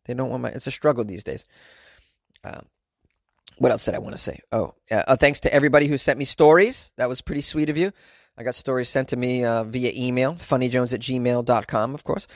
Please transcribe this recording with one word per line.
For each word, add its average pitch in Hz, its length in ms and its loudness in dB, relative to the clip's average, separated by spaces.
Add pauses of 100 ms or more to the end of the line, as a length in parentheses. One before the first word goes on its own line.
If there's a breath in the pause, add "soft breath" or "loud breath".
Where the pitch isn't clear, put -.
They 123 100 -6
don't 131 160 -4
want 127 100 -6
my, 120 80 -4
it's - 160 -10
a 120 60 -6
struggle 127 320 0
these 95 200 -10
days. - 220 -10 (960 soft breath)
Um, - 220 -16 (920)
what 123 120 4
else - 140 -2
did 107 80 -2
I - 60 -4
wanna - 180 -10
say? - 220 -8 (120)
Oh, 107 220 -2 (160)
uh, 107 180 2
uh, 131 80 6
thanks 143 260 2
to - 120 0
everybody 143 340 4
who 143 120 0
sent 131 180 0
me 139 80 -6
stories. 175 720 6
That 127 120 0
was 127 120 -8
pretty 143 200 -6
sweet 151 280 -2
of 147 80 -2
you. 185 140 0 (440 soft breath)
I - 60 -16
got 120 140 -4
stories 127 340 -4
sent 131 200 -2
to 127 80 -2
me, 123 260 0
uh, 113 220 0
via 120 280 -2
email, 127 400 0
funnyjones 127 600 0
at 113 80 -4
gmail 123 440 0
dot 117 220 2
com, 117 260 -2
of 147 100 -14
course. - 220 -6 (100)